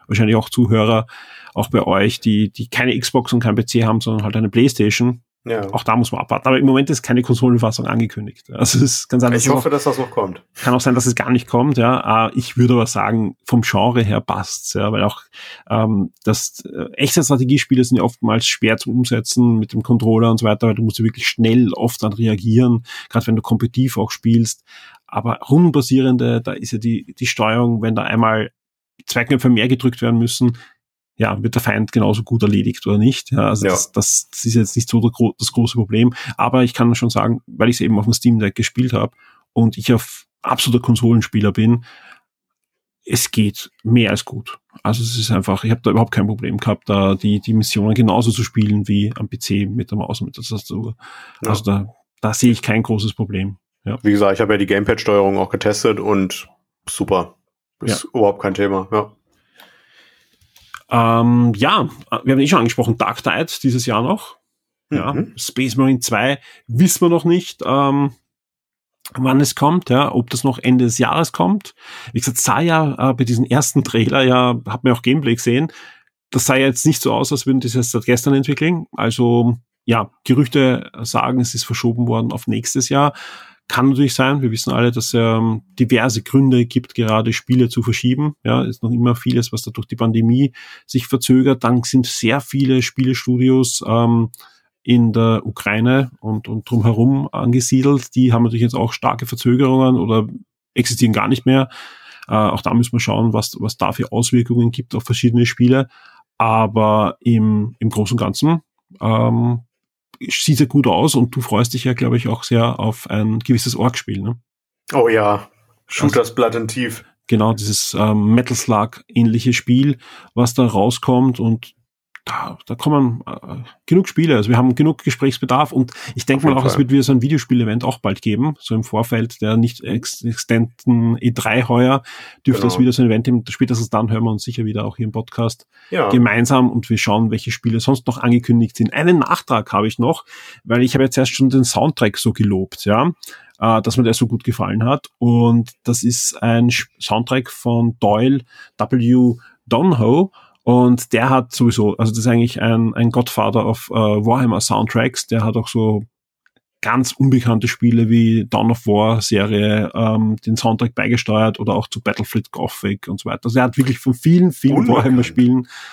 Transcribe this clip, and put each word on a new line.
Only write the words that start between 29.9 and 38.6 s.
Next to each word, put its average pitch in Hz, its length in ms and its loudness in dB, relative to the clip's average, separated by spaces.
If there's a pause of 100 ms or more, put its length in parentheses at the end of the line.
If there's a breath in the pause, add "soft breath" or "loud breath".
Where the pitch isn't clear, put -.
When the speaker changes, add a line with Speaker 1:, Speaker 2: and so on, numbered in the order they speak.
Speaker 1:
werden 117 180 2
müssen, 120 380 0 (600 loud breath)
ja, 104 240 -2
wird 113 140 -4
der 123 80 -2
Feind 107 300 -2
genauso 107 320 0
gut 117 180 -2
erledigt 101 460 0
oder 104 100 2
nicht? 120 320 0
Ja, 107 200 0
also 101 160 0
Speaker 2:
Ja. 98 40 2
Speaker 1:
das, 87 220 -2
das, - 400 -2
das - 140 -12
ist 113 100 0
jetzt 110 180 2
nicht 117 140 -2
so 120 120 2
der 117 120 2
gro-, 110 260 0
das - 140 -6
große 117 220 0
Problem. 113 380 2 (240 loud breath)
Aber 123 280 2
ich 120 100 -2
kann 120 220 2
schon 120 120 -2
sagen, 113 380 0
weil - 220 -2
ich's 120 120 0
eben 110 200 2
auf 104 60 -2
dem 113 60 2
Steam 117 280 2
Deck 101 160 -2
gespielt 123 360 -4